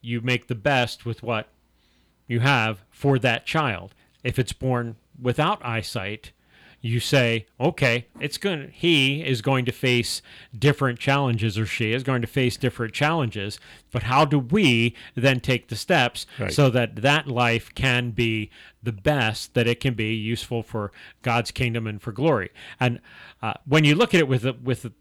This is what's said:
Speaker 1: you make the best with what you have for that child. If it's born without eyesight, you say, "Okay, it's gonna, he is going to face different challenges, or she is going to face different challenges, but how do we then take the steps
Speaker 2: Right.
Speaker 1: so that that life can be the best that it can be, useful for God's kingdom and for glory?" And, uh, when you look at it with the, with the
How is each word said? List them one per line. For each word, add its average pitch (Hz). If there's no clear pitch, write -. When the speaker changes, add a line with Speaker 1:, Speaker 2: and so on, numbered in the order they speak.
Speaker 1:
you 117
make 123
the -
best 123
with 117
what 113
you 120
have 113
for 139
that 120
child. 107
If -
it's -
born 120
without 139
eyesight, 110
you 120
say, 117
"Okay, 123
it's 143
gonna, 156
he 147
is 127
going 131
to 123
face 123
different 135
challenges, 117
or 110
she 107
is 127
going 127
to 117
face 127
different 117
challenges, 127
but -
how 131
do 147
we 123
then 131
take -
the 113
steps 127
Speaker 2:
Right. 98
Speaker 1:
so 139
that 113
that 143
life 117
can 123
be 110
the 113
best 117
that 117
it 120
can 131
be, 110
useful 113
for 104
God's 117
kingdom 117
and 104
for 117
glory?" 127
And, 123
uh, 113
when 151
you 147
look 208
at 180
it 151
with 127
the, 131
with 123
the 117